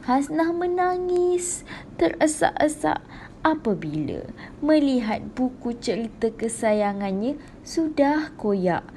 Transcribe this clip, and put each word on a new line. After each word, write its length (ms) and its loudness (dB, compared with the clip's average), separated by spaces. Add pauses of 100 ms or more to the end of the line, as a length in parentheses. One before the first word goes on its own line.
Hasnah 480 2
menangis 1080 2 (400)
teresak-esak 1000 2 (460)
apabila 800 0 (380)
melihat 580 4 (140)
buku 420 -2
cerita 560 -2
kesayangannya 1040 0 (240)
sudah 800 2
koyak. 440 0 (140)